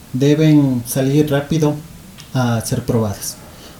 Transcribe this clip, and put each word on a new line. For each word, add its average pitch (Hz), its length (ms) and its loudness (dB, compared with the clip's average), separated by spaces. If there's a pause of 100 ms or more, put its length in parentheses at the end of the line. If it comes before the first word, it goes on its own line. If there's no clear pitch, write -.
(120)
deben 143 760 4
salir 143 440 0
rápido 143 440 0 (600)
a 120 280 0
ser 117 200 -6
probadas. 110 540 -4 (440)